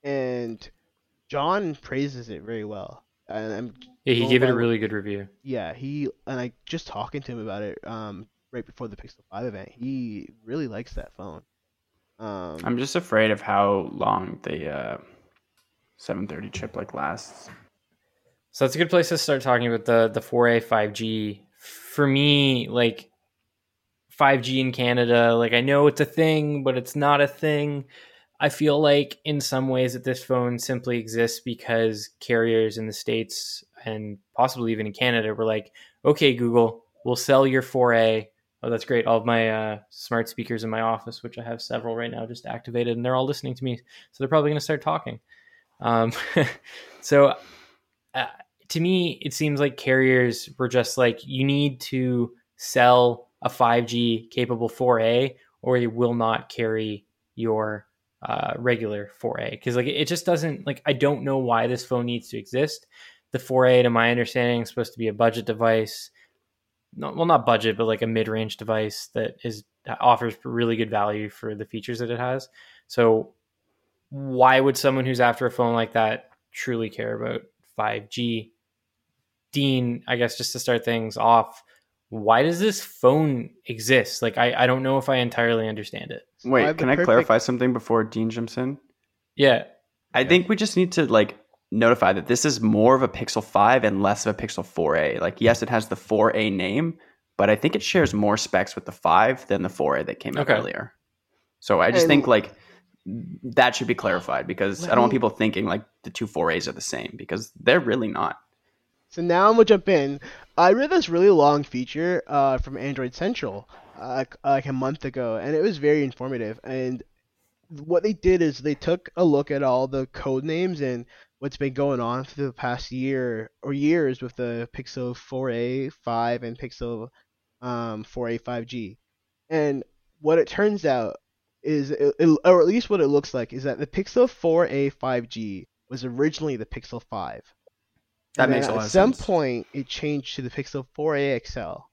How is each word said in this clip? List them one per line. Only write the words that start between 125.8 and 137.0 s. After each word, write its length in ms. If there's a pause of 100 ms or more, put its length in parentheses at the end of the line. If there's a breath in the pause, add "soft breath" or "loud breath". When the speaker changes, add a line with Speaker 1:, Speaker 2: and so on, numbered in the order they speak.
Speaker 1:
five 540
and 160
Pixel, 500 (540)
um, 420
four 240
A 100
five 280
G. 320 (500)
And 340 (380)
what 180
it 100
turns 360
out 320 (460)
is, 300
it, 260
it, 260
or 160
at 60
least 240
what 100
it 80
looks 240
like, 200
is 120
that 140
the 80
Pixel 420
four 380
A 240
five 380
G 380 (220)
was 160
originally 520
the 100
Pixel 360